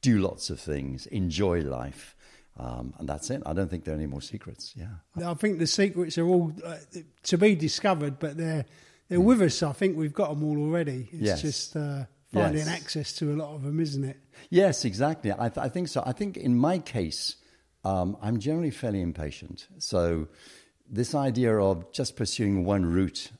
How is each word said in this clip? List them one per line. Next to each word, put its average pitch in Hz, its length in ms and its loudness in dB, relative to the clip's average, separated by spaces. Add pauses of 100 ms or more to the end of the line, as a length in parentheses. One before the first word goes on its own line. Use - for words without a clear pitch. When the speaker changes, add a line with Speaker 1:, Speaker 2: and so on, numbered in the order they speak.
Speaker 1:
do 120 160 6
lots 92 320 0
of 71 100 -6
things, 67 480 -6
enjoy 87 540 2
life, 67 540 -8 (420)
um, 62 400 -8
and 71 100 -8
that's 73 220 -6
it. 135 160 -4
I 76 80 -4
don't 90 160 0
think 85 140 -6
there 80 100 -4
are 76 40 -2
any 78 100 -2
more 69 160 -8
secrets, - 520 -14
yeah. 87 120 -12 (360)
Speaker 2:
I 170 120 -4
think 196 240 -2
the 160 80 2
secrets 175 500 0
are 170 80 2
all, 175 260 4 (140)
uh, 165 120 -10 (460)
to 180 140 2
be 208 160 8
discovered, 151 640 0
but 151 200 -6
they're, 160 280 -2 (420)
they're 180 120 2
Speaker 1:
Mm. 180 60 6
Speaker 2:
with 233 180 8
us. - 180 4
I 147 120 0
think 190 220 2
we've 151 180 0
got 170 180 0
'em 151 120 -2
all 151 140 0
already. 147 540 -2
It's 165 100 -6
Speaker 1:
Yes. 92 200 2
Speaker 2:
just, - 340 -4
uh, 143 300 -4 (280)
finding 151 320 2
Speaker 1:
Yes. 156 40 -4
Speaker 2:
access 165 480 -6
to 147 160 0
a - 20 -2
lot 151 180 -6
of 143 120 -8
'em, 147 160 -2
isn't 143 240 -2
it? 135 120 -8 (320)
Speaker 1:
Yes, 175 360 4
exactly. 123 480 0
I 117 160 0
th-, - 140 -8
I 135 60 -2
think 175 200 -4
so. 131 160 -2
I 127 80 -2
think 98 240 -6
in 123 200 2
my 165 220 4
case, - 560 -4 (480)
um, 95 380 0
I'm 110 180 0
generally 151 320 0
fairly 104 300 -2
impatient. 80 680 -6 (120)
So 85 500 2 (600)
this 117 240 -2
idea 123 440 2
of 95 340 2
just - 240 -4
pursuing 101 480 0
one 95 220 2
route 87 540 0